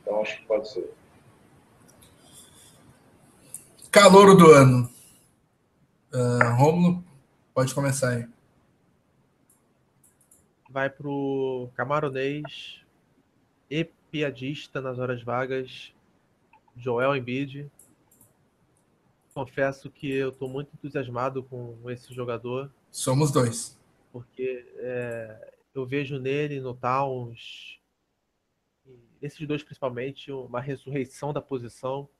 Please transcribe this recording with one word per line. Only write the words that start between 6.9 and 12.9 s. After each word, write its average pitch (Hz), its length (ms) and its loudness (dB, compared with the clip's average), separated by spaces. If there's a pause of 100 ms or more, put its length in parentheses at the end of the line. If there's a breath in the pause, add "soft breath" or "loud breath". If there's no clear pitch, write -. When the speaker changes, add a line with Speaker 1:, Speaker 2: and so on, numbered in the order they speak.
Speaker 2:
pode 131 220 -2
começar 135 360 -2
aí. 117 180 -6 (2500)
Speaker 3:
Vai 135 180 -4
pro 139 840 -6
camaronês 143 1080 -6 (880)